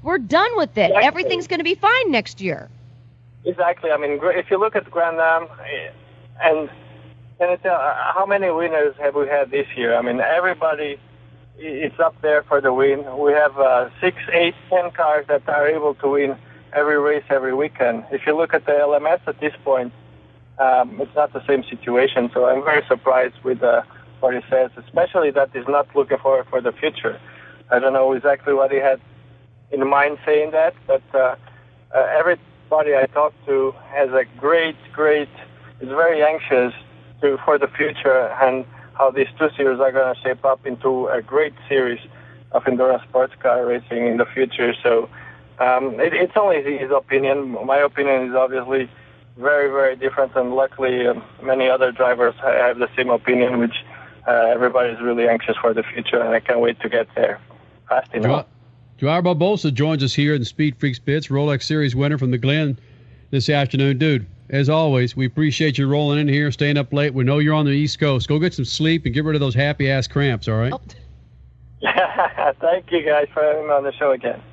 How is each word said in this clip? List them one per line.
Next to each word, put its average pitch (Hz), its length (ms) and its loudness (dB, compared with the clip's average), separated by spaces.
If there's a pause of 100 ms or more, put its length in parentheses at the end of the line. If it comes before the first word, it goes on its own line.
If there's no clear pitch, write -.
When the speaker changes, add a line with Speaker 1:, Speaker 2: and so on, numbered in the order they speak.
Speaker 1:
We're 339 160 -2
done 349 360 0
with 330 220 -2
it. 190 140 4
Speaker 2:
Exactly. 196 120 4
Speaker 1:
Everything's 349 440 0
gonna 339 160 -4
be 339 120 0
fine 440 360 2
next 226 280 -4
year. 185 300 -8 (760)
Speaker 2:
Exactly. 175 480 -2
I 147 60 2
mean, 147 200 -2
gr-, 165 140 0
if 175 180 -2
you 190 80 2
look 214 180 0
at 185 140 -2
Grand 170 300 -2
Am, 165 240 2
eh, - 460 -12 (540)
and 156 260 2 (720)
can 175 100 0
you 180 80 -2
tell, 180 180 -2
uh, 139 380 -2
how 190 120 0
many 196 260 0
winners 160 480 -2
have 143 160 -2
we 143 120 0
had 139 220 0
this 139 260 -4
year? 117 200 -2
I 117 80 0
mean, 123 180 -2
everybody 156 800 -2 (580)
i-, - 60 -20
it's 147 360 -8
up 165 220 2
there 151 220 2
for 143 180 2
the 135 100 4
win. 139 320 2 (140)
We 143 160 2
have, 147 240 2
uh, 127 320 4 (100)
six, 180 180 -2 (140)
eight, 170 240 2 (140)
ten 175 220 0
cars 151 360 0
that 143 220 -2
are 147 180 0
able 151 280 0
to 143 120 -4
win 139 300 0 (360)
every 147 240 0
race, 147 320 0
every 131 240 0
weekend. 131 580 -2
If 135 140 -6
you 156 80 0
look 160 200 0
at 160 120 -2
the 147 140 2
L 147 160 2
M 147 100 0
S 170 220 2
at 143 140 -8
this 147 120 -4 (120)
point, 127 260 0 (680)
um, 127 440 0
it's 135 140 -10
not 147 180 -4
the - 120 -12
same 135 180 0
situation. 123 680 -2
So 123 120 2
I'm 131 180 0
very 151 240 2
surprised 127 560 0
with, 127 180 -2
uh, 120 200 2 (400)
what 127 140 0
he 123 140 -6
says, 131 280 2
especially 165 540 0
that 135 200 0
he's 127 160 -10
not 143 280 0
looking 135 240 0
for, 135 260 0
for 127 160 -4
the 120 100 -2
future. 131 480 -6 (520)
I 123 80 4
don't 131 120 2
know 135 220 2
exactly 139 400 0
what 135 180 2
he 139 60 0
had 135 240 0 (720)
in 135 140 -2
mind 143 400 0
saying 151 260 2
that, 160 220 2 (140)
but, 135 140 2 (120)
uh, 127 220 2 (580)
uh, 127 140 2 (100)
everybody 156 800 0
I 135 120 2
talked 147 400 -2
to 135 260 0 (160)
has 135 220 0
a 131 120 2 (140)
great, 160 400 0 (160)
great, 151 360 0 (520)
is 127 80 -12
very 156 340 2
anxious 143 500 0 (460)
to, 139 240 0
for 147 140 2
the 139 100 0
future 139 600 0 (140)
and 131 220 0 (300)
how 135 180 2
these 131 160 0 (100)
two 156 200 2
series 131 240 0
are 135 100 2
gonna 127 320 0
shape 127 220 -4
up 131 200 0
into 127 420 -2
a 120 140 -2
great 143 320 -2 (140)
series 127 320 0 (540)
of 123 120 0
endurance 127 380 2
sports 127 380 0
car 123 240 2
racing 120 420 -2
in 117 100 0
the 120 80 2
future. 120 560 -2
So, 117 280 2 (500)
um, 127 400 0
it, 160 140 0
it's 175 220 0
only 190 280 2
his 135 280 -4
opinion. 135 760 0
My 135 120 2
opinion 139 520 0
is 127 60 -4
obviously 131 540 0 (480)
very, 143 320 2
very 135 260 0
different, 131 400 -2
and 127 200 -2
luckily, 127 520 0
um, 120 160 -2 (200)
many 131 260 2
other 127 220 2
drivers 123 480 2
ha-, 131 120 0
have 120 280 2
the 120 160 -2
same 127 140 -2
opinion, 123 500 0
which, 117 160 -2 (520)
uh, 120 40 0
everybody 120 580 2
is 113 120 -10
really 120 260 0
anxious 117 300 0
for 113 160 0
the 110 100 -2
future, - 360 -4
and 117 100 -2
I 113 100 2
can't 120 200 -2
wait 117 200 0
to 110 100 -8
get 117 260 -2
there - 240 0 (500)
fast 127 240 0
enough. 123 340 0 (500)
Speaker 3:
Joao, 156 240 2
Joao 180 120 2
Barbosa 170 400 0
joins 147 300 0
us 131 100 -2
here 147 200 2
in 147 60 0
the 117 60 -4
Speed 147 320 -4
Freaks 131 220 -2
Pits, 147 280 -4
Rolex 139 360 -2
Series 147 320 -2
winner 143 220 0
from 127 140 -2
the 123 80 -2
Glen 139 400 0 (500)
this 139 200 -2
afternoon. 139 500 0
Dude, 139 260 0 (240)
as 135 180 0
always, 139 480 2
we 131 120 -2
appreciate 151 500 0
you 139 100 0
rolling 147 320 0
in 151 80 0
here, 147 240 0
staying 147 260 0
up 139 140 -2
late. 143 220 0
We 131 100 0
know 139 140 2
you're 151 160 2
on 151 120 2
the 139 60 2
East 143 280 -2
Coast. 139 280 0
Go 147 120 0
get 175 160 -2
some 131 100 -4
sleep 156 400 -2
and 123 80 -4
get 147 100 -2
rid 156 120 -2
of 147 60 0
those 131 140 -2
happy-ass 135 520 0
cramps, 139 400 -2
all 110 100 -2
right? 117 160 -2
Speaker 1:
Oh. 269 80 -10 (1000)
Speaker 2:
<laughs> 156 800 -2
Thank 175 320 -2
you 170 120 0
guys 147 280 0
for 151 120 -2
having 151 240 0
me 147 60 0
on 139 100 0
the 139 100 -4
show 143 180 0
again. 123 300 -4 (120)